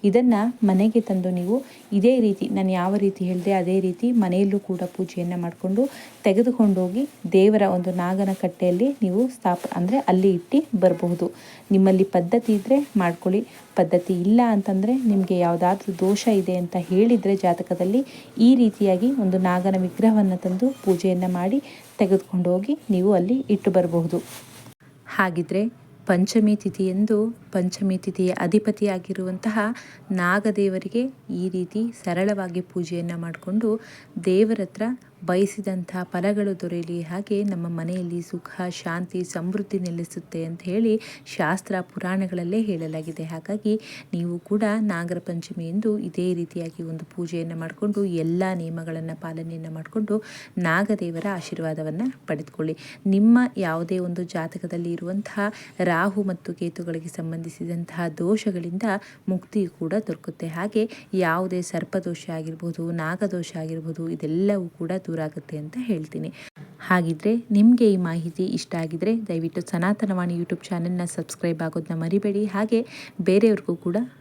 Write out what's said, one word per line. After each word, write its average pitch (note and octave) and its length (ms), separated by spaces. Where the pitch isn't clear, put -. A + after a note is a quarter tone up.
ಇದನ್ನ A#3 300
ಮನೆಗೆ G#3 380
ತಂದು F#3 280
ನೀವು F3+ 340
ಇದೇ A#3 260
ರೀತಿ G#3 300
ನಾನು F#3+ 220
ಯಾವ F#3 240
ರೀತಿ G3 300
ಹೇಳ್ದೆ F3+ 260
ಅದೇ F#3 280
ರೀತಿ F#3 320
ಮನೆಯಲ್ಲೂ G3 480
ಕೂಡ F#3 220
ಪೂಜೆಯನ್ನ F3+ 440
ಮಾಡ್ಕೊಂಡು F#3+ 480
ತೆಗೆದುಕೊಂಡೋಗಿ G#3+ 880
ದೇವರ G#3 300
ಒಂದು F#3 300
ನಾಗನ F#3 380
ಕಟ್ಟೆಯಲ್ಲಿ F#3 600
ನೀವು G#3+ 280
ಸ್ಥಾಪ-, - 460
ಅಂದ್ರೆ F#3 220
ಅಲ್ಲಿ F#3+ 360
ಇಟ್ಟು A#3 460
ಬರಬಹುದು. F3 520
ನಿಮ್ಮಲ್ಲಿ F#3+ 320
ಪದ್ಧತಿ F#3+ 500
ಇದ್ರೆ B3+ 340
ಮಾಡ್ಕೊಳ್ಳಿ, F#3 500
ಪದ್ಧತಿ F3 460
ಇಲ್ಲ G#3+ 260
ಅಂತಂದ್ರೆ G3+ 480
ನಿಮ್ಗೆ G3 440
ಯಾವ್ದಾದ್ರೂ F3 600
ದೋಷ G3+ 280
ಇದೆ F#3+ 300
ಅಂತ F3 220
ಹೇಳಿದ್ರೆ G3 560
ಜಾತಕದಲ್ಲಿ F#3 680
ಈ A#3+ 180
ರೀತಿಯಾಗಿ G#3 560
ಒಂದು G3 260
ನಾಗನ F3+ 440
ವಿಗ್ರಹವನ್ನ G3 540
ತಂದು F#3 340
ಪೂಜೆಯನ್ನ F#3 580
ಮಾಡಿ F#3 360
ತೆಗೆದುಕೊಂಡು F#3+ 520
ಹೋಗಿ G#3 300
ನೀವು F#3+ 240
ಅಲ್ಲಿ G3 360
ಇಟ್ಟು G3+ 220
ಬರಬಹುದು. E3+ 500
ಹಾಗಿದ್ರೆ F#3 640
ಪಂಚಮಿ G#3 480
ತಿಥಿಯಂದು G#3 840
ಪಂಚಮಿ F#3 460
ತಿಥಿಯ F#3 320
ಅಧಿಪತಿಯಾಗಿರುವಂತಹ F#3+ 1300
ನಾಗದೇವರಿಗೆ G3 1000
ಈ F3+ 160
ರೀತಿ F#3 420
ಸರಳವಾಗಿ F#3 560
ಪೂಜೆಯನ್ನ E3+ 540
ಮಾಡ್ಕೊಂಡು G3+ 640
ದೇವರ G#3+ 360
ಹತ್ರ F#3+ 200
ಬಯಸಿದಂಥ F#3 800
ಫಲಗಳು G3 580
ದೊರೆಯಲಿ, E3+ 400
ಹಾಗೆ G3 420
ನಮ್ಮ F3 240
ಮನೆಯಲ್ಲಿ E3+ 540
ಸುಖ, - 480
ಶಾಂತಿ, F3+ 540
ಸಮೃದ್ಧಿ F#3+ 560
ನೆಲೆಸುತ್ತೆ E3+ 680
ಅಂತ E3+ 160
ಹೇಳಿ G#3+ 400
ಶಾಸ್ತ್ರ F3+ 460
ಪುರಾಣಗಳಲ್ಲೇ F#3 800
ಹೇಳಲಾಗಿದೆ. D#3+ 600
ಹಾಗಾಗಿ G3+ 580
ನೀವು F3 260
ಕೂಡ G#3 240
ನಾಗರ F3 400
ಪಂಚಮಿಯಂದು F3+ 800
ಇದೇ F3+ 340
ರೀತಿಯಾಗಿ E3+ 500
ಒಂದು D#3+ 220
ಪೂಜೆಯನ್ನ E3 400
ಮಾಡ್ಕೊಂಡು G3+ 500
ಎಲ್ಲ E3+ 380
ನಿಯಮಗಳನ್ನ E3 580
ಪಾಲನೆಯನ್ನ E3 600
ಮಾಡ್ಕೊಂಡು G#3 500
ನಾಗದೇವರ F3 760
ಆಶೀರ್ವಾದವನ್ನ D#3+ 680
ಪಡೆದುಕೊಳ್ಳಿ. D#3 500
ನಿಮ್ಮ G#3+ 340
ಯಾವುದೇ E3+ 420
ಒಂದು F3 240
ಜಾತಕದಲ್ಲಿ E3+ 680
ಇರುವಂತಹ F#3 480
ರಾಹು F#3 440
ಮತ್ತು F3+ 300
ಕೇತುಗಳಿಗೆ E3+ 540
ಸಂಬಂಧಿಸಿದಂತಹ E3 920
ದೋಷಗಳಿಂದ F3+ 640
ಮುಕ್ತಿಯು F#3 400
ಕೂಡ E3 240
ದೊರಕುತ್ತೆ. E3 400
ಹಾಗೆ G3+ 420
ಯಾವುದೇ F3+ 480
ಸರ್ಪದೋಷ F3 680
ಆಗಿರ್ಬೋದು, E3 600
ನಾಗದೋಷ E3+ 680
ಆಗಿರ್ಬೋದು, D#3+ 520
ಇದೆಲ್ಲವೂ E3+ 600
ಕೂಡ E3 220
ದೂರ E3 120
ಆಗುತ್ತೆ D#3 380
ಅಂತ D3+ 220
ಹೇಳ್ತೀನಿ. D#3+ 540
ಹಾಗಿದ್ರೆ F3+ 720
ನಿಮ್ಗೆ A3 420
ಈ F#3 40
ಮಾಹಿತಿ E3+ 480
ಇಷ್ಟ - 300
ಆಗಿದ್ರೆ E3+ 520
ದಯವಿಟ್ಟು E3 340
ಸನಾತನವಾಣಿ F3+ 720
YouTube E3+ 340
ಚಾನೆಲ್ನ F3 380
ಸಬ್ಸ್ಕ್ರೈಬ್ E3 560
ಆಗೋದನ್ನ D#3+ 400
ಮರಿಬೇಡಿ. G3+ 440
ಹಾಗೆ G#3+ 420
ಬೇರೆಯವ್ರಿಗೂ G3 540
ಕೂಡ F3 220